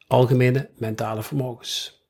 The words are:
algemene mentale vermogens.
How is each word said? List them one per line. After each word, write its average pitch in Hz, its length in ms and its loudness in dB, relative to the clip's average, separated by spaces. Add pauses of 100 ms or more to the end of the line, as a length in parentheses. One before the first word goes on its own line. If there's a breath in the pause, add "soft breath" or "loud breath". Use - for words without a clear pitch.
algemene 127 720 4
mentale 110 460 -6
vermogens. - 880 -8